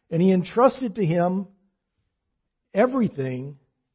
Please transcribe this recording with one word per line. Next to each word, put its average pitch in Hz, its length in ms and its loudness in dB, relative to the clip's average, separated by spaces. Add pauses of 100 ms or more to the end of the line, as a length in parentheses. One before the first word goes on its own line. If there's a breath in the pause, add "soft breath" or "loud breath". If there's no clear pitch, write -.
"And 165 140 0
he 190 80 6
entrusted 233 640 0
to 220 100 -2
him 180 420 -2 (1300)
everything 143 840 -2 (360)